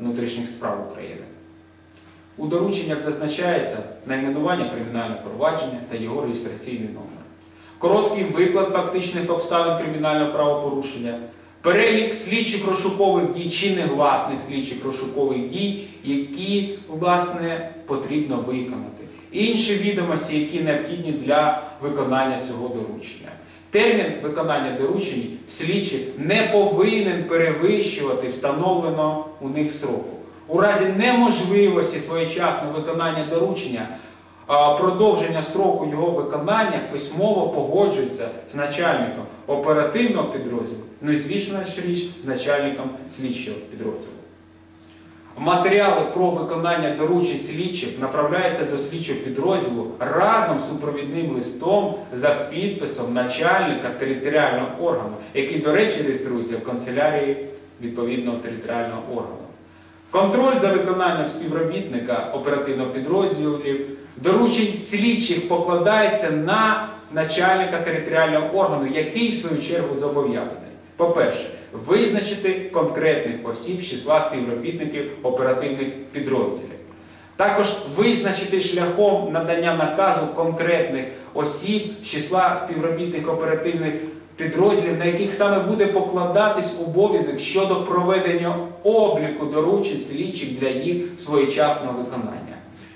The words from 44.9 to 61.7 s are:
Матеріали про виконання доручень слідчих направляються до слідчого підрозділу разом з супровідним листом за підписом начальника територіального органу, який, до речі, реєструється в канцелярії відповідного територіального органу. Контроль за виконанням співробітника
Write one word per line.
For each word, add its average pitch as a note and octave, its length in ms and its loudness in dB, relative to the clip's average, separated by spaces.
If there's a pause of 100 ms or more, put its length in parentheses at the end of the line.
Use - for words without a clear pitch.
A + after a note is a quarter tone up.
Матеріали F3+ 600 4 (140)
про F3+ 160 4
виконання E3 680 0
доручень D#3+ 400 2
слідчих D#3 600 -4
направляються D#3 640 0
до C#3+ 140 -2
слідчого C#3+ 400 -4
підрозділу A#2+ 680 0 (120)
разом F3 600 2
з - 100 -6
супровідним D3 640 -4
листом F3 600 0 (180)
за B2+ 180 2
підписом D3 840 -4
начальника B2 720 0 (100)
територіального C3+ 720 0 (120)
органу, A#2+ 340 -2 (200)
який, C3+ 240 -2
до D3+ 140 2
речі, G3 300 2
реєструється B2 540 -2
в - 80 -6
канцелярії C#3 720 0 (460)
відповідного A#2+ 560 -4
територіального A#2 720 -6
органу. A#2+ 240 -6 (760)
Контроль A3 500 4
за G3 120 4
виконанням F3 560 2
співробітника D3+ 1080 -2